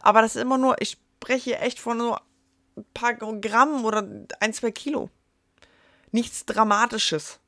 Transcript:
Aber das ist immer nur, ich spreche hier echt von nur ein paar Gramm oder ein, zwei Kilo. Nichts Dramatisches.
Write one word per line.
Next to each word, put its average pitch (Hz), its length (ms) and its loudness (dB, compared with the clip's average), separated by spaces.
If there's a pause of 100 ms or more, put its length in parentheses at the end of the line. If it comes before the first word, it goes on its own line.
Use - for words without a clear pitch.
Aber 214 200 8
das 226 140 4
ist 240 60 -4
immer 254 160 0
nur, 262 240 2
ich - 160 -6 (220)
spreche 254 240 -2
hier 247 180 -4
echt 240 180 -4
von 233 180 -4
nur 233 240 -2 (560)
ein 208 160 -16
paar 240 200 -2
Gramm 226 720 0
oder 214 220 0 (320)
ein, 214 140 0
zwei 226 180 -4
Kilo. - 380 -6 (1000)
Nichts - 340 -4
Dramatisches. 214 1040 0